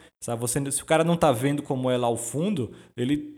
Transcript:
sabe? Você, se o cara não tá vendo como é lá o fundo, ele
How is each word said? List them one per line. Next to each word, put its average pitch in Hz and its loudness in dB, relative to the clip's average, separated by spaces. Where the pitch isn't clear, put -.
sabe? 117 -6
Você, 135 -2
se - -4
o - -18
cara 160 4
não 170 2
tá 165 4
vendo 143 0
como 127 -2
é 123 2
lá 123 2
o 117 2
fundo, 135 -2
ele 127 0